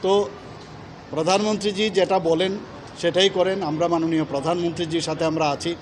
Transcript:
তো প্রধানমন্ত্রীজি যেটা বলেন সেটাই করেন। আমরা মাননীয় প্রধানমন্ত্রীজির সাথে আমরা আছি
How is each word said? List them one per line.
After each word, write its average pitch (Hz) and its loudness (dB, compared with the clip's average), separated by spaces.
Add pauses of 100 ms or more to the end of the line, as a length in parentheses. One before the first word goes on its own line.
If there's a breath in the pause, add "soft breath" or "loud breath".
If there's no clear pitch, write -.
তো 185 4 (1000)
প্রধানমন্ত্রীজি 202 2
যেটা 190 2
বলেন 165 2 (500)
সেটাই 180 4
করেন। 185 2
আমরা 156 0
মাননীয় 165 2
প্রধানমন্ত্রীজির 160 -2
সাথে 156 -2
আমরা 160 0 (100)
আছি 170 -6 (100)